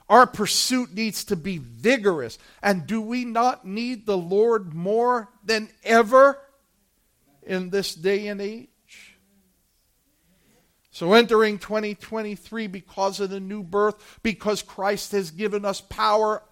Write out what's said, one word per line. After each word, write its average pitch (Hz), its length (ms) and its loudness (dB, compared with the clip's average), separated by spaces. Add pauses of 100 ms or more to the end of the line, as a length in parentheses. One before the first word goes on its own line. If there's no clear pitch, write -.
Our 233 200 8
pursuit 214 680 -2
needs 214 320 -4
to 202 100 -4
be 175 220 -6
vigorous. 147 800 0 (240)
And 190 260 0
do 220 140 -4
we 240 240 -4
not 240 400 0
need 220 400 -8
the 202 120 0
Lord 196 560 0
more 220 560 -2 (140)
than 214 260 -2 (140)
ever 262 560 6 (1000)
in 185 300 -6
this 196 240 -2
day 196 320 -2
and 202 120 -8
age? 214 300 -10 (2250)
So 175 220 0
entering 220 440 4
twenty 208 380 -6
twenty-three, 220 720 -10
because 196 520 -6
of 196 120 -4
the 196 80 -8
new 196 240 -10
birth, 202 580 -2
because 208 400 -2
Christ 202 520 -4
has 196 180 -2
given 202 340 -4
us 196 160 -4
power 214 720 0